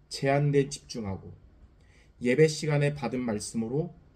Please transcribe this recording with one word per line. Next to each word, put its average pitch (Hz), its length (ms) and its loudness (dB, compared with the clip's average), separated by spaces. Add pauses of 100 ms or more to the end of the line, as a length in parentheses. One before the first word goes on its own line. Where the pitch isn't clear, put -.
제한된 139 640 2
집중하고 98 640 -10 (880)
예배 131 260 6
시간에 147 460 0
받은 127 260 -4
말씀으로 117 720 -4 (220)